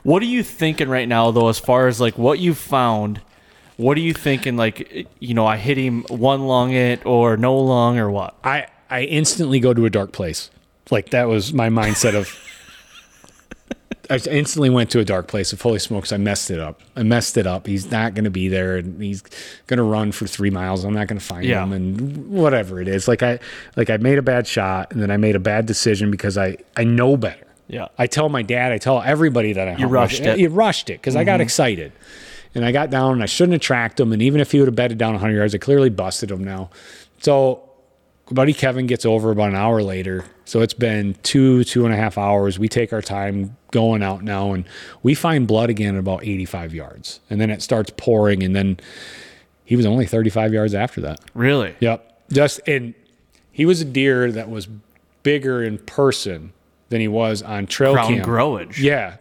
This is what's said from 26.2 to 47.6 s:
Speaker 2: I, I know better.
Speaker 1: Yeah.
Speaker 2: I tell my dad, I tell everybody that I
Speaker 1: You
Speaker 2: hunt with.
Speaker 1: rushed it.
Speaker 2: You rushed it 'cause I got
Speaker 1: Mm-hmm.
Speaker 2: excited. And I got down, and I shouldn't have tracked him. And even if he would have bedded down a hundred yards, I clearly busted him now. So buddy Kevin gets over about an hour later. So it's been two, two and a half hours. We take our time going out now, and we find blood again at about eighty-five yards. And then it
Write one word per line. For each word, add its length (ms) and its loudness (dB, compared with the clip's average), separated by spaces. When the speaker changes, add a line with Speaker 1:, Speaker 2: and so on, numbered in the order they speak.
Speaker 2:
I, 200 -2
I 60 0
know 340 4
better. 300 -6
Speaker 1:
Yeah. 180 -10
Speaker 2:
I 100 0
tell 200 -2
my 140 -2
dad, 300 -2
I 60 -2
tell 220 0
everybody 520 2
that 160 -2
I 40 -6
Speaker 1:
You 60 -8
Speaker 2:
hunt 120 0
with. 20 2
Speaker 1:
rushed 300 2
it. 180 2
Speaker 2:
You 80 6
rushed 420 0
it 120 -10
'cause 120 -2
I 80 2
got 120 2
Speaker 1:
Mm-hmm. 80 2
Speaker 2:
excited. 500 0
And 120 -2
I 80 2
got 180 0
down, 220 2
and 100 2
I 40 0
shouldn't 260 2
have 80 2
tracked 400 0
him. 120 2
And 80 2
even 200 4
if 100 0
he 80 4
would 80 8
have 80 2
bedded 240 0
down 160 0
a 40 -4
hundred 180 0
yards, 180 2
I 40 -4
clearly 300 4
busted 440 -4
him 100 -6
now. 260 -8
So 420 2
buddy 240 2
Kevin 360 -2
gets 180 -2
over 240 2
about 200 2
an 40 -2
hour 300 2
later. 400 -6
So 140 0
it's 140 0
been 480 -2
two, 400 4
two 220 2
and 100 2
a 20 0
half 220 -2
hours. 400 0
We 80 0
take 260 -2
our 100 -4
time 540 -6
going 320 2
out 220 -4
now, 280 -2
and 120 -4
we 100 4
find 320 0
blood 240 2
again 240 -2
at 60 -2
about 240 -4
eighty-five 500 -8
yards. 460 -16
And 100 -2
then 100 0
it 120 -6